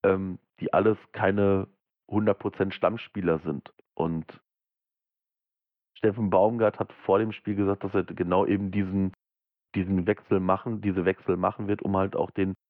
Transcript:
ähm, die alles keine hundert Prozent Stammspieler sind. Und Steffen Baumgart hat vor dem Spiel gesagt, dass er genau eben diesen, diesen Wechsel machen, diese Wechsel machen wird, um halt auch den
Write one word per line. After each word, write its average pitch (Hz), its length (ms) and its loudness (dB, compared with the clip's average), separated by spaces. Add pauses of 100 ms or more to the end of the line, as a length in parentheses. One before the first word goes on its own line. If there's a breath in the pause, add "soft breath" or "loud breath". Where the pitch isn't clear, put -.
ähm, 95 340 0 (220)
die - 120 -4
alles 104 260 4 (140)
keine 98 560 2 (380)
hundert 104 320 0
Prozent 98 360 -4
Stammspieler 87 640 -2
sind. - 320 -8 (220)
Und 82 320 -4 (1700)
Steffen 107 340 0
Baumgart 107 480 2
hat - 140 -8 (120)
vor 98 140 4
dem 110 140 -2
Spiel 104 220 -6
gesagt, 98 280 0
dass 98 120 -6
er 95 100 2
genau 90 400 0
eben 98 260 0
diesen, 95 440 -2 (600)
diesen 92 320 0
Wechsel 104 320 0
machen, 98 440 -2
diese 95 220 0
Wechsel 95 340 0
machen 98 280 -2
wird, 104 140 -2
um 98 160 -2
halt 95 180 0
auch - 160 -2
den 95 240 -2 (160)